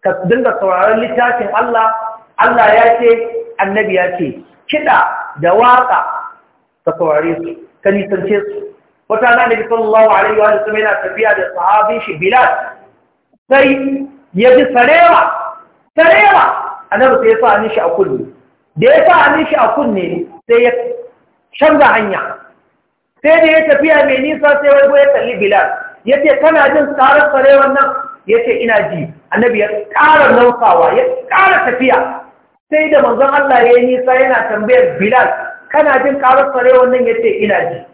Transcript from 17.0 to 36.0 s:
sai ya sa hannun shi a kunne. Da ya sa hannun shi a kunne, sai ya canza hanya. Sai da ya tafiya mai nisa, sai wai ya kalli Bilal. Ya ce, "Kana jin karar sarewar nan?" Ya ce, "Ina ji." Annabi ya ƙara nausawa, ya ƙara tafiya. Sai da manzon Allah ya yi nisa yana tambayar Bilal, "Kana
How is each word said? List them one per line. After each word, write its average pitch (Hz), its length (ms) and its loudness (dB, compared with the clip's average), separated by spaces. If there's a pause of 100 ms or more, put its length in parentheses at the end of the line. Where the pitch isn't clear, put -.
sai 226 120 2
ya 220 100 2
sa 247 160 0
hannun 220 180 -4
shi - 60 -2
a - 100 -2
kunne. - 360 -4 (520)
Da 202 120 2
ya 302 180 4
sa 359 60 4 (100)
hannun 311 240 0
shi - 80 -4
a 240 200 0
kunne, 185 500 -4 (240)
sai 233 140 4
ya 247 80 2 (880)
canza 294 260 4
hanya. 208 360 0 (1000)
Sai 320 180 4
da 320 40 4
ya 311 220 2
tafiya 294 380 2
mai 262 140 0
nisa, 294 300 -2 (120)
sai 277 280 4
wai 285 120 2
ya 277 120 4
kalli 247 240 -2
Bilal. 196 320 0 (360)
Ya 262 120 2
ce, 285 220 2
"Kana 294 340 2
jin 302 220 0
karar 285 360 2
sarewar 269 420 4
nan?" 277 140 0 (380)
Ya 226 200 0
ce, 254 60 -2 (120)
"Ina 220 260 0
ji." 165 240 -10 (180)
Annabi 220 280 -2
ya 208 80 -2 (260)
ƙara 294 380 2
nausawa, 226 640 2
ya 453 80 2 (260)
ƙara 381 360 0
tafiya. 247 560 -2 (500)
Sai 302 180 0
da 294 120 2
manzon 269 320 0
Allah 277 320 2
ya 240 120 4
yi 240 80 2
nisa 254 280 -2
yana 254 360 0
tambayar 220 500 0
Bilal, 220 300 0 (400)
"Kana 285 340 0